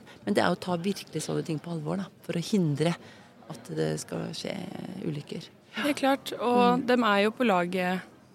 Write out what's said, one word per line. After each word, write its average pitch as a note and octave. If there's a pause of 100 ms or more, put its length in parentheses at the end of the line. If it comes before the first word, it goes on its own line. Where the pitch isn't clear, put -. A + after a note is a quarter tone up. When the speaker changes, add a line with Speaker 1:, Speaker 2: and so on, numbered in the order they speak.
(260)
Speaker 1:
men G#3
det -
er -
å F3
ta F3+
virkelig E3+
sånne D3+
ting D#3
på E3+
alvor, D#3+
da, G3 (200)
for -
å E3+
hindre D#3+ (520)
at -
det D#3
skal E3+
skje - (500)
ulykker. D3+ (280)
Speaker 2:
Helt C#4
klart, C4+
og A#3+
Speaker 1:
Mm. A#3+
Speaker 2:
dem B3
er G3+
jo G#3+
på B3+
laget, F3+ (340)